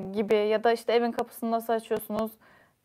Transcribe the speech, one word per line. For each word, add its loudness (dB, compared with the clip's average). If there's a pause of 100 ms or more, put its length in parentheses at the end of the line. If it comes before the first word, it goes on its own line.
(140)
gibi 2
ya 2
da 6
işte 0
evin 2
kapısını -4
nasıl -2
açıyorsunuz -4 (540)